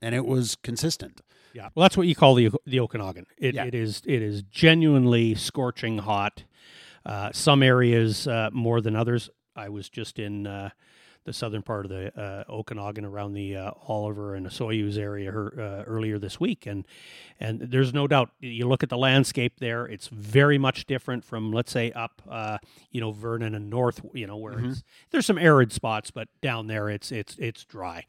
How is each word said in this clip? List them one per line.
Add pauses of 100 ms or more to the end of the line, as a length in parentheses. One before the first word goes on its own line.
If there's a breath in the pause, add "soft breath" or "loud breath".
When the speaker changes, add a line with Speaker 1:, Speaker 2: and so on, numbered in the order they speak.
Speaker 1:
and
it
was
consistent. (340 soft breath)
Speaker 2:
Yeah,
well,
that's
what
you
call
the, (140)
the
Okanagan. (100)
It,
Speaker 1:
Yeah.
Speaker 2:
it
is,
it
is
genuinely
scorching
hot. (600 loud breath)
Uh,
some
areas,
uh,
more
than
others. (260)
I
was
just
in,
uh, (540 soft breath)
the
southern
part
of
the,
uh,
Okanagan,
around
the,
uh, (160)
Oliver
and
Soyuz
area
her-,
uh,
earlier
this
week,
and, (520 loud breath)
and
there's
no
doubt. (100)
You
look
at
the
landscape
there;
it's
very
much
different
from,
let's
say,
up,
uh, (340 soft breath)
you
know,
Vernon
and
north. (140)
You
know,
where
Speaker 1:
Mm-hmm.
Speaker 2:
it's, (280 soft breath)
there's
some
arid
spots,
but (120)
down
there
it's,
it's,
it's
dry.